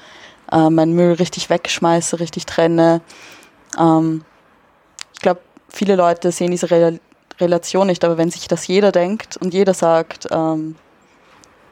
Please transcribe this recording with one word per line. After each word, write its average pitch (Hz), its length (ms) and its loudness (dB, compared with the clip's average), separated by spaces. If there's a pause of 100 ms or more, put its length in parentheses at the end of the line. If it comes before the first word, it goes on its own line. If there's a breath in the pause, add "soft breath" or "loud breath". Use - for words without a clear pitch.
(520 loud breath)
äh, 160 180 4
meinen 160 240 2
Müll 175 200 4
richtig 170 360 -4
wegschmeiße, 170 720 -2
richtig 170 260 -8
trenne. 165 560 2 (760 loud breath)
Ähm, 160 460 2 (880)
ich - 60 -20
glaub, 180 220 0 (260)
viele 196 280 -2
Leute 175 360 2
sehen 175 200 -4
diese 175 200 -4
Re-, 170 280 2 (400)
Relation 175 480 0
nicht, 180 180 -2
aber 170 120 0
wenn 165 140 0
sich - 160 -14
das 170 200 -4
jeder 196 240 2
denkt 185 460 -2
und 180 160 -6
jeder 190 200 2
sagt, 165 580 -2
ähm, 160 440 -4 (960 soft breath)